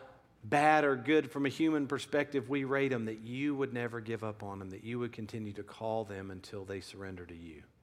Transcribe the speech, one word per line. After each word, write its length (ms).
bad 400
or 120
good 360
from 140
a 40
human 380
perspective 640
we 140
rate 260
them, 160
that 140
you 360
would 180
never 260
give 240
up 180
on 160
them, 140
that 120
you 160
would 120
continue 420
to 100
call 400
them 280
until 340
they 160
surrender 440
to 100
you. 260